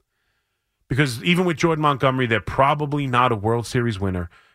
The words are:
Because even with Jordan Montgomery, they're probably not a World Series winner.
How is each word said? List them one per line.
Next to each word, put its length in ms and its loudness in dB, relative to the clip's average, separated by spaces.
Because 340 0
even 220 2
with 120 0
Jordan 260 0
Montgomery, 440 2
they're 140 0
probably 680 0
not 260 2
a 40 0
World 300 -2
Series 340 -2
winner. 300 -4